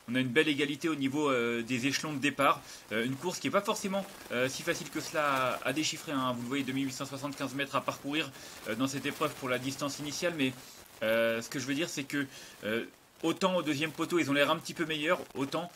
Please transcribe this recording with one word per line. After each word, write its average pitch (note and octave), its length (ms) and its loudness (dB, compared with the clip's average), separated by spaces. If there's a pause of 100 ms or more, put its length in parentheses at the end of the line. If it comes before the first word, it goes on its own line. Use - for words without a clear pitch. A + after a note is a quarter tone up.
on A#2 60 0
a B2+ 60 4
une C3 80 2
belle D#3 200 6
égalité D3 400 2
au D#3+ 60 2
niveau, C#3+ 340 2
euh, A#2 340 2
des B2 240 0
échelons D3 260 0
de C#3+ 60 -4
départ. C#3+ 440 4 (300)
Euh, A2 120 2
une C3 120 -2
course F3 240 -4
qui C#3 80 -2
est - 20 -2
pas F#3+ 100 4
forcément, G3 460 -2 (240)
euh, B2 180 2
si C3 140 -6
facile D#3 280 -2
que D#3 100 -4
cela C3+ 540 2
à, - 140 -2
à C3+ 40 2
déchiffrer, D3+ 400 -2
hein. C3 240 2
Vous A#2+ 60 -6
le A#2+ 60 -6
voyez, C#3 140 0
deux B2 100 -2
mille C3+ 140 0
huit C3 60 -4
cent C#3 120 -6
soixante-quinze C3+ 500 -6
mètres C#3 200 -2
à C3+ 60 2
parcourir, C#3+ 500 -2 (380)
euh, A2+ 80 0
dans C3 100 2
cette C#3 200 -2
épreuve C#3+ 280 0
pour C3+ 140 -4
la B2 100 2
distance C3+ 400 -4
initiale. D3 400 -2
Mais, C3 140 2 (500)
euh, A2+ 400 4
ce - 60 -8
que D3+ 100 -6
je B2+ 80 -4
veux C#3 80 0
dire, D#3+ 140 0
c'est C#3+ 160 -6
que, C#3+ 220 -2 (380)
euh, A2 200 0 (400)
autant F#3 320 2
au F3 60 2
deuxième D3+ 280 0
poteau, E3 300 2
ils C#3 100 2
ont C#3 40 4
l'air C#3+ 180 6
un E3 40 4
petit E3 160 -6
peu E3 140 -2
meilleurs, D#3 340 2 (140)
autant, D#3+ 420 -2